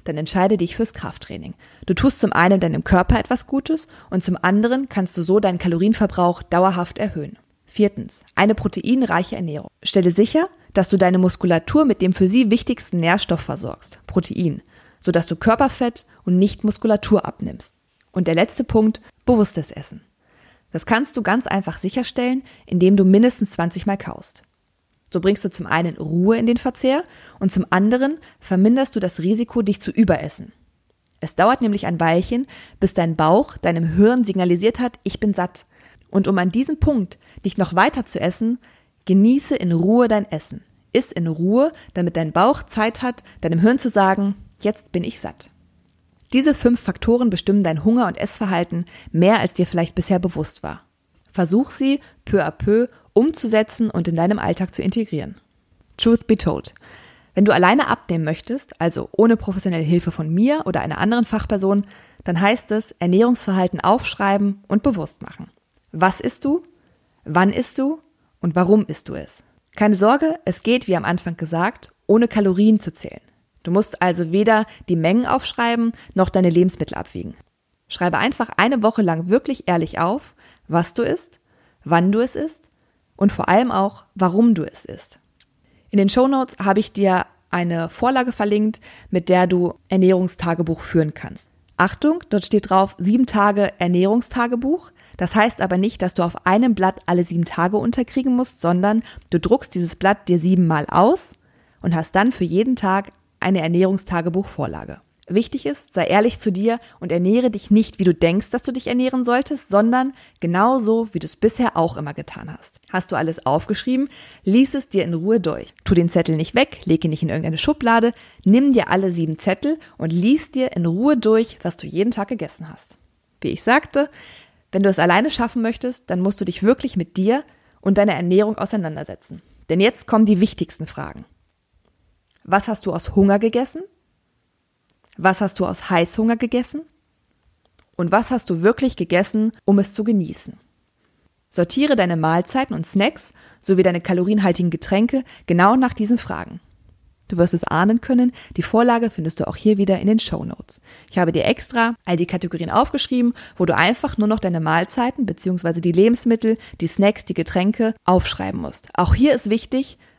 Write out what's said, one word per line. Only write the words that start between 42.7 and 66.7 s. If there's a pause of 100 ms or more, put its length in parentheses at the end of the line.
hat, (180)
deinem
Hirn
zu
sagen, (260)
"Jetzt
bin
ich
satt." (800)
Diese
fünf
Faktoren
bestimmen
dein
Hunger-
und
Essverhalten (260)
mehr,
als
dir
vielleicht
bisher
bewusst
war. (500)
Versuch
sie (240)
peu
à
peu (240)
umzusetzen
und
in
deinem
Alltag
zu
integrieren. (600)
Truth
be
told. (600)
Wenn
du
alleine
abnehmen
möchtest,
also
ohne
professionelle
Hilfe
von
mir
oder
einer
anderen
Fachperson, (400)
dann
heißt
es,
Ernährungsverhalten
aufschreiben
und
bewusst
machen. (420)
Was
isst
du? (600)